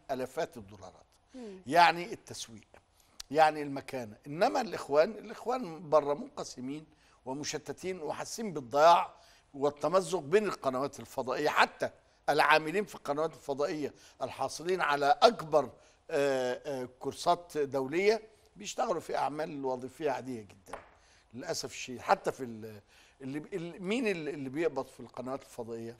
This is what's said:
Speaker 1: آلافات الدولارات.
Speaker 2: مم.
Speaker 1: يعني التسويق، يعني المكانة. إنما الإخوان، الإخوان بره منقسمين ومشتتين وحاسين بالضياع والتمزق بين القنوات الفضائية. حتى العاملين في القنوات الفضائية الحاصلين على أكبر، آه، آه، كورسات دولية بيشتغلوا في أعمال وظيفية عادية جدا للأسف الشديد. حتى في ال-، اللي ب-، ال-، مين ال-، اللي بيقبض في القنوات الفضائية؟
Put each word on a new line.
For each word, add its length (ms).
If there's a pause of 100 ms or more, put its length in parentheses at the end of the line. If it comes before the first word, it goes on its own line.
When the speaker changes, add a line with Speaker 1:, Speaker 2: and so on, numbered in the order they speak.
(100)
Speaker 1:
آلافات 460
الدولارات. 480 (300)
Speaker 2:
مم. 320
Speaker 1:
يعني 460
التسويق، 560 (640)
يعني 320
المكانة. 540 (100)
إنما 340
الإخوان، 500
الإخوان 800
بره 240
منقسمين 720 (400)
ومشتتين 760
وحاسين 500
بالضياع 600 (400)
والتمزق 640
بين 280
القنوات 540
الفضائية. 480
حتى 420 (380)
العاملين 560
في 100
القنوات 380
الفضائية 640 (280)
الحاصلين 580
على 420
أكبر، 480 (400)
آه، 500 (220)
آه، 60 (100)
كورسات 600
دولية 640 (340)
بيشتغلوا 440
في 160
أعمال 480
وظيفية 460
عادية 300
جدا 380 (560)
للأسف 380
الشديد. 280
حتى 320
في 120
ال-، 360 (400)
اللي 200
ب-، 140
ال-، 280
مين 240
ال-، 220
اللي 200
بيقبض 380
في 140
القنوات 420
الفضائية؟ 580